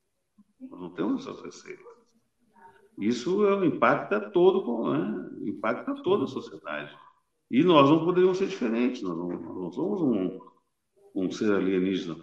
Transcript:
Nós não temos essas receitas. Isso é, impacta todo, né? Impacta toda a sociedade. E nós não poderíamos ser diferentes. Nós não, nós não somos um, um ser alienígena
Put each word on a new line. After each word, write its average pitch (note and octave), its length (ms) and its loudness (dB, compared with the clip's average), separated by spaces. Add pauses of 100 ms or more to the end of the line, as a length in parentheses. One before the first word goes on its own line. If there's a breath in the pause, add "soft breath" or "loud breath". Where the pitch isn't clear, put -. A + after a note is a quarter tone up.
(600)
Nós F2 180 -16
não F2 120 -10
temos A3+ 360 -4
essas - 140 -12
receitas. - 440 -16 (1120)
Isso E3+ 480 0
é, G3 200 2
impacta C#3+ 560 2
todo, F#3+ 720 2
né? G3 380 -4 (100)
Impacta A2+ 540 -4
toda F#3 280 0
a C3 40 -2
sociedade. D#2+ 720 -10 (540)
E C3+ 120 4
nós D3 260 8
não D#3+ 140 4
poderíamos F3+ 360 4
ser G3 80 -2
diferentes. F3+ 540 -2
Nós F2 140 -6
não, F2 120 -6
nós F2 280 -8
não F2+ 160 -8
somos F#3 300 -4
um, F#2+ 380 0 (760)
um F#2 160 -2
ser G#2+ 220 0
alienígena F#2 680 0